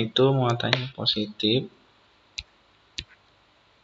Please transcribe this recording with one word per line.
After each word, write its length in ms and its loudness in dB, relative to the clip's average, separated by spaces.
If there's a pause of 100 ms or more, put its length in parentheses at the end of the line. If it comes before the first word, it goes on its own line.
itu 320 4
muatannya 640 0
positif. 720 -2 (2250)